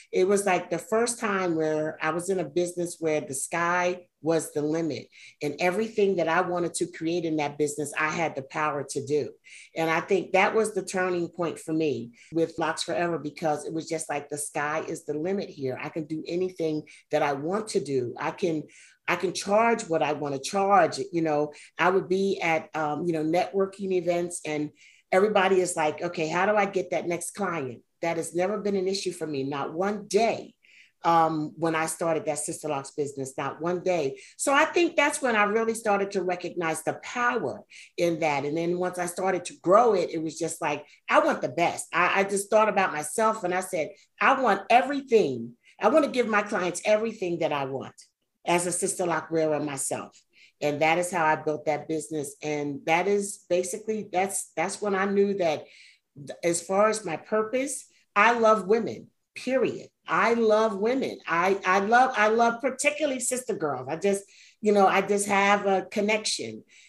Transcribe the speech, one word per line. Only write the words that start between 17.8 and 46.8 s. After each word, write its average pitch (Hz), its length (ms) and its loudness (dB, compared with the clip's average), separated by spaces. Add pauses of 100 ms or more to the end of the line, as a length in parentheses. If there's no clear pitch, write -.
do. 127 340 -2
I 147 140 -4
can, 160 320 -2 (460)
I 170 60 2
can 175 180 -2
charge 220 500 2
what 160 200 0
I 143 80 0
wanna 139 280 -4
charge. 196 600 4 (140)
You 165 80 0
know, 151 320 0 (260)
I 170 100 6
would 185 200 2
be 190 320 2
at, 165 340 0
um, 151 300 -2
you 175 80 0
know, 156 100 0
networking 190 720 0
events, 175 520 0
and 151 260 -2 (420)
everybody 196 480 6
is 175 160 -2
like, 156 240 0
"Okay, 175 260 -2
how 175 180 0
do 208 120 2
I 202 80 4
get 190 260 -2
that 160 160 -2
next 170 240 -4
client?" 160 520 -6 (180)
That 170 160 -2
has 160 180 -6
never 185 240 0
been 202 160 -2
an 185 140 0
issue 185 240 -2
for 160 120 -6
me, 143 180 -4
not 139 300 -4
one 196 340 -4
day. 208 480 0 (500)
Um, 160 520 4
when 160 160 0
I 160 120 0
started 160 400 -2
that 151 140 -2
Sister - 280 -8
Locks 139 240 -4
business, 139 460 -6
not 143 240 -6
one 175 200 -2
day. 156 380 -2 (160)
So - 160 -2
I 294 140 6
think 339 320 2
that's 294 240 2
when 233 160 2
I 208 60 4
really 220 320 2
started 202 360 0
to 185 120 -2
recognize 175 600 -4
the 139 120 -2
power 240 680 -2 (320)
in 170 240 0
that. 147 240 0
And 147 140 -2
then 170 200 0
once 180 220 -2
I 175 60 -2
started 180 400 -2
to - 160 -10
grow 214 320 8
it, 175 180 0
it 160 100 -4
was 160 160 -6
just 160 220 -4
like, 147 260 -2 (240)
I 262 100 6
want 302 220 2
the 151 80 -4
best. 156 440 -2
I, 175 280 2
I - 40 2
just 196 240 -2
thought 214 180 6
about 190 240 2
myself, 180 540 -2
and 175 80 0
I 185 80 0
said, 175 300 -4 (280)
"I 262 220 4
want 202 280 2
everything. 220 840 2 (280)
I 202 60 2
wanna 277 220 4
give 233 180 0
my 214 140 2
clients 185 420 -4